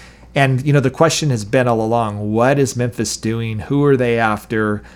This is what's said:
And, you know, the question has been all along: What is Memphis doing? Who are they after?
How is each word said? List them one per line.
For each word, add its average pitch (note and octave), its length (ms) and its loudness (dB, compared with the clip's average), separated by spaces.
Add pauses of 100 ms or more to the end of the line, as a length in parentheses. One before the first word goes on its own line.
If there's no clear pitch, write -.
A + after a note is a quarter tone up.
(340)
And, C3+ 320 0
you D3 60 2
know, C#3+ 80 4
the C3 100 2
question E3 400 0
has A2+ 140 -2
been B2 240 0
all A2+ 140 0
along: A2 500 -2
What B2 260 2
is C3+ 200 0
Memphis A#2+ 400 -4
doing? A2+ 420 -4
Who C#3+ 240 -2
are C#3+ 140 4
they A#2+ 200 0
after? G#2+ 640 -2 (140)